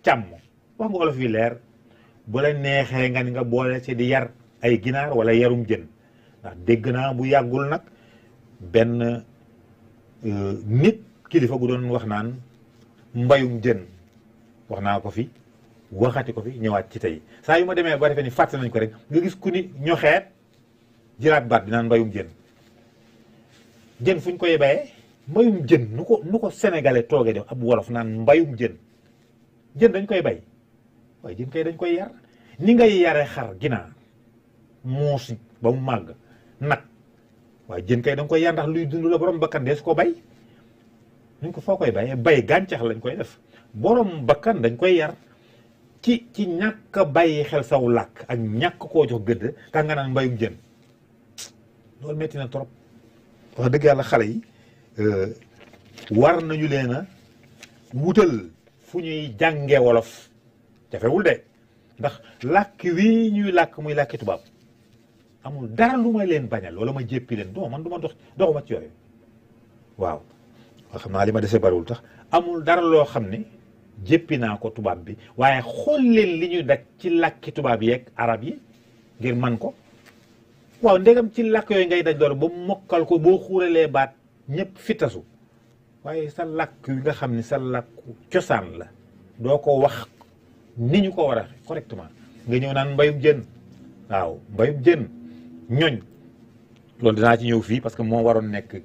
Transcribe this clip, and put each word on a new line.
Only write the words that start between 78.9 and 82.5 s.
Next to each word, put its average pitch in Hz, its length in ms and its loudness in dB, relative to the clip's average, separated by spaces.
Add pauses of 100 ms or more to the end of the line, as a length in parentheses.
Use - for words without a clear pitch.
ngir 120 140 -4
man 123 240 -2
ko. - 160 -8 (1080)
Waaw, 202 160 6
ndegam 226 340 6
ci 233 120 -2
làkk 220 260 0
yooyu 190 160 4
ngay 175 160 0
daj 156 160 0
loolu 143 160 4
ba 143 120 0 (200)